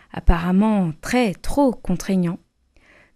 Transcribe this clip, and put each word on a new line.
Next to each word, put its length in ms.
apparemment 800
très, 320
trop 380
contraignant, 680